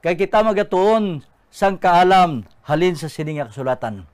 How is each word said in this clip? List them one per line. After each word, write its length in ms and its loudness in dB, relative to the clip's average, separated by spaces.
kay 160 -2
kita 240 0
magatuon 800 0
sang 240 -2
kaalam 640 4
halin 320 0
sa 80 -10
sini 320 -8
nga 160 -8
kasulatan. 600 -6